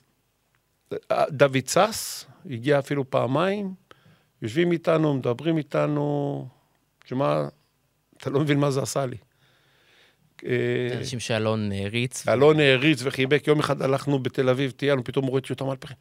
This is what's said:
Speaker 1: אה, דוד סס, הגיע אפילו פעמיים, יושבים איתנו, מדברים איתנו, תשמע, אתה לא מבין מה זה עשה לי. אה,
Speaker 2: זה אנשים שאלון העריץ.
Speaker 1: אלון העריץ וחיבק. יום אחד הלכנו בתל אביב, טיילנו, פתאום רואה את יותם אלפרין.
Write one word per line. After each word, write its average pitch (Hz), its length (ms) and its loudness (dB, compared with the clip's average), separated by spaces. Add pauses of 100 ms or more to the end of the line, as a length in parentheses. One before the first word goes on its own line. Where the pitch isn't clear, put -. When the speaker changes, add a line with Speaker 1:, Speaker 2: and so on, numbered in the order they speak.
(1120)
Speaker 1:
אה, 131 180 2
דוד 135 380 2
סס, - 580 0 (240)
הגיע 139 300 0
אפילו 139 300 -4
פעמיים, 180 640 -2 (680)
יושבים 165 300 0
איתנו, 160 420 2
מדברים 131 440 -2
איתנו, 147 880 -2 (580)
תשמע, 143 420 -2 (720)
אתה - 120 -8
לא 139 100 2
מבין 147 200 2
מה 143 120 2
זה 131 100 -2
עשה 139 240 -2
לי. 120 120 -8 (1300)
אה, - 40 -6 (400)
Speaker 2:
זה 123 80 -6
אנשים 131 220 -8
שאלון 110 520 -2
העריץ. 107 560 -4
Speaker 1:
אלון 147 320 6
העריץ 139 440 4
וחיבק. 131 440 0
יום 151 120 4
אחד 147 220 -2
הלכנו 135 380 0
בתל 127 300 0
אביב, 127 220 0
טיילנו, 139 320 0
פתאום 135 220 -2
רואה 131 140 0
את 131 100 -8
יותם 135 200 -4
אלפרין. 135 320 -10